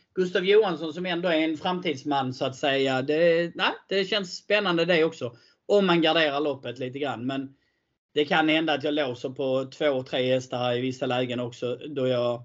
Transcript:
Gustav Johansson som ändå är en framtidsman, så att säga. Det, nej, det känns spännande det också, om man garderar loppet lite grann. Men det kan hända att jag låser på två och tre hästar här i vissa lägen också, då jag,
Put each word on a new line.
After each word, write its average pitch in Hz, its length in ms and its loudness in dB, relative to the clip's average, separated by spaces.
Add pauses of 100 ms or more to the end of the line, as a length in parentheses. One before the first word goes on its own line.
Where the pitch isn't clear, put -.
(160)
Gustav 185 300 0
Johansson 185 480 4
som 180 120 -8
ändå 180 240 -2
är 165 80 4
en 160 200 0
framtidsman, 143 760 -2
så 139 120 -4
att 131 100 -4
säga. 135 460 0
Det, 165 540 2
nej, 202 160 0 (180)
det 196 160 0
känns 196 320 -6
spännande 185 480 0
det 170 180 4
också, 156 320 -4 (320)
om 202 180 4
man 170 160 4
garderar 156 380 2
loppet 131 400 -4
lite 127 200 -6
grann. 123 260 -4
Men 135 240 -4 (640)
det 147 120 2
kan 156 240 2
hända 160 240 2
att 139 100 -2
jag 151 100 0
låser 135 360 -2
på 131 480 -2
två 160 80 0
och 131 200 0
tre 127 280 0
hästar 127 240 -2
här 123 200 0
i 123 40 -2
vissa 131 240 -4
lägen 123 340 -2
också, 123 360 -6
då 131 320 -4
jag, 120 380 0